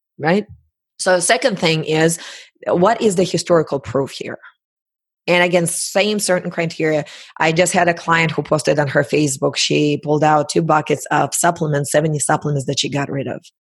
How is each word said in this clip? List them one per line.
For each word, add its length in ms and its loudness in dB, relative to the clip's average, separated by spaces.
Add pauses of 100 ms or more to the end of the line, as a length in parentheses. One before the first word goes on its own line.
(180)
right? 280 0 (540)
So 160 2
the 60 0
second 380 2
thing 260 0
is, 340 2 (460)
what 360 2
is 140 -2
the 80 2
historical 560 0
proof 320 -4
here? 280 -12 (880)
And 160 4
again, 240 2
same 520 -2
certain 300 -2
criteria. 540 -2 (340)
I 140 2
just 220 2
had 160 4
a 40 0
client 380 0
who 100 -2
posted 380 0
on 80 0
her 160 0
Facebook, 540 0
she 400 0
pulled 260 0
out 260 2
two 120 0
buckets 500 0
of 220 0
supplements, 580 -2
seventy 280 2
supplements 460 0
that 140 -4
she 100 -4
got 200 -4
rid 180 -6
of. 180 -10 (240)